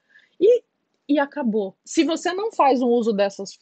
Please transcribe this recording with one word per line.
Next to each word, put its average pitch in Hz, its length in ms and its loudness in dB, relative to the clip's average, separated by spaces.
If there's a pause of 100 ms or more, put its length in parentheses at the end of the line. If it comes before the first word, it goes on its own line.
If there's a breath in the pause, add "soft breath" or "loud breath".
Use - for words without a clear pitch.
(380 soft breath)
E, 466 240 4 (460)
e 294 120 0
acabou. 226 540 -4 (120)
Se - 180 -2
você 330 300 -4
não 415 180 -6
faz 277 300 2
um 254 60 0
uso 240 260 2
dessas, 196 480 -4